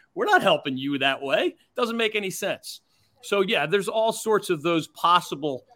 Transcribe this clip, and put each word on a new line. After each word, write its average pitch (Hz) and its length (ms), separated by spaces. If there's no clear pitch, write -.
We're 214 120
not 381 160
helping 151 340
you 139 220
that 135 240
way. 175 340
Doesn't 233 220
make 220 180
any 202 160
sense. - 520
So, 202 180
yeah, 185 260
there's 190 220
all 220 240
sorts 214 380
of 156 120
those 165 260
possible 156 760